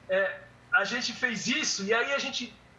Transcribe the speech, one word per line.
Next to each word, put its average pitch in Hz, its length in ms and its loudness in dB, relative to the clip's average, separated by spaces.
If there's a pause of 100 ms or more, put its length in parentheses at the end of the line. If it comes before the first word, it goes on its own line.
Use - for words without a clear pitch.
é, 190 340 2 (300)
a 196 120 6
gente 233 280 -2
fez 226 340 -2
isso, 254 380 0
e 202 80 0
aí 247 200 2
a 277 60 2
gente, 247 360 -6 (240)